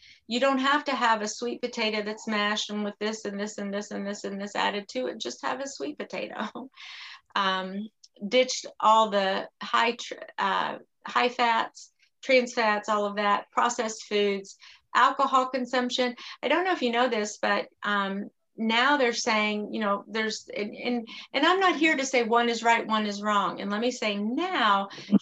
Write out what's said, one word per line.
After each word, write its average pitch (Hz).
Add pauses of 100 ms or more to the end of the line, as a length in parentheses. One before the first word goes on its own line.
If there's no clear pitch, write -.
(260)
You 233
don't 269
have 285
to 285
have 233
a 214
sweet 240
potato 220
that's 202
mashed 208
and 208
with 202
this 214
and 202
this 208
and 202
this 202
and 202
this 202
and 196
this 202
added 202
to 254
it. 226
Just 240
have 254
a 277
sweet 294
potato. -
<laughs> 254 (640)
Um, 190 (400)
ditch 254 (120)
all 220
the 196 (140)
high 233
tr-, - (240)
uh, 185 (300)
high 247
fats, 233 (300)
trans 247
fats, 214
all 208
of 202
that, 202
processed 240
foods, 202 (360)
alcohol 262
consumption. 247 (280)
I 247
don't 330
know 370
if 339
you 240
know 247
this, 214
but, 208 (160)
um, 202 (300)
now 233
they're 240
saying, 214
you 220
know, 202
there's, 214
and, 208
and, 240 (240)
and 285
I'm 370
not 370
here 311
to 262
say 254
one 233
is 226
right, 233
one 214
is 202
wrong. 202
And 196
let 208
me 247
say 220
now, 226 (320)